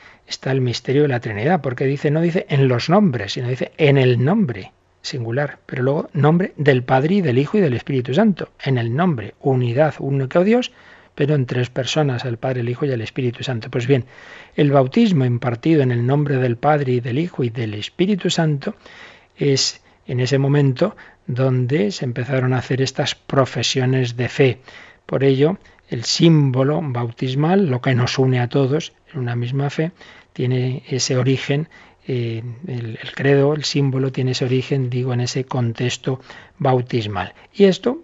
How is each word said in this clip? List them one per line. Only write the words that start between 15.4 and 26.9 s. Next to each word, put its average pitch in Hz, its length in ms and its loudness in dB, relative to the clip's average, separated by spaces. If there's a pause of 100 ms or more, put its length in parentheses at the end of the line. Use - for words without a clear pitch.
en 127 100 2
el 120 140 0
nombre 143 300 0
del 127 220 0
Padre 143 360 2
y 123 60 2
del 120 180 -4
Hijo 160 280 -2
y 120 40 -2
del 113 260 -6
Espíritu 180 540 -2
Santo 156 460 -2 (600)
es 139 440 0 (240)
en 123 140 -4
ese 127 180 0
momento 139 600 2 (300)
donde 131 640 0
se - 120 -8
empezaron 127 500 -2
a 131 40 0
hacer 127 240 -2
estas - 340 -4
profesiones 127 1040 0
de 123 100 -2
fe. 127 320 2 (460)
Por 131 180 -2
ello, 139 360 2 (280)
el 117 160 -8
símbolo 147 800 2
bautismal, 139 840 -2